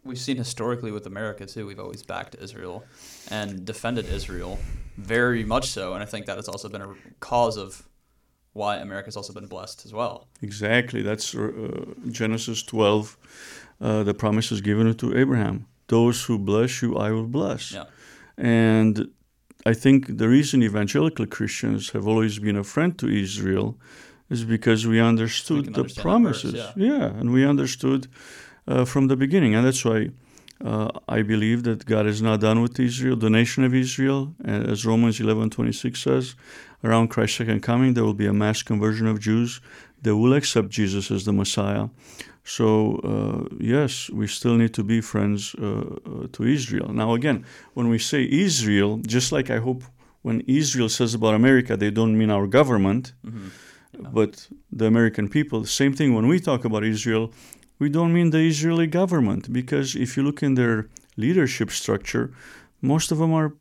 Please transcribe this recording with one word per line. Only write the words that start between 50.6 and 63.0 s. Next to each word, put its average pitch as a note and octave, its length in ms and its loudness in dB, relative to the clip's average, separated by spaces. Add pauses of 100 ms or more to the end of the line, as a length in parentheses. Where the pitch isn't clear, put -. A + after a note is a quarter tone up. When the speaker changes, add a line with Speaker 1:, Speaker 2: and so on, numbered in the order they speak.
Speaker 2:
Israel B2+ 260 0 (100)
says A#2 200 2
about G#2+ 240 4
America, B2+ 300 6 (100)
they G#2 160 2
don't A2 220 4
mean G#2+ 180 4
our G2+ 80 0 (120)
government, A#2+ 460 4 (220)
Speaker 1:
Mm-hmm. G#2+ 220 -14 (540)
Yeah. - 60 -14 (100)
Speaker 2:
but G#2+ 120 2 (500)
the A2 140 2
American A2 320 2 (100)
people. D3+ 220 -2 (240)
Same C#3 160 4
thing D3+ 100 2 (100)
when A2 140 2
we F#3 60 4 (120)
talk B2 100 0 (100)
about G#2+ 120 -2 (140)
Israel, A2 280 0 (580)
we D3 140 0
don't E3+ 220 2
mean E3+ 180 4
the D#3+ 160 4
Israeli E3 340 2 (140)
government, D#3 420 2 (180)
because C3+ 280 -2 (160)
if B2 120 -6
you C3+ 120 0
look C#3+ 180 -4
in C3+ 140 2
their A#2 160 2 (480)
leadership C#3 440 0 (140)
structure, A#2 440 -2 (680)
most D#3 200 0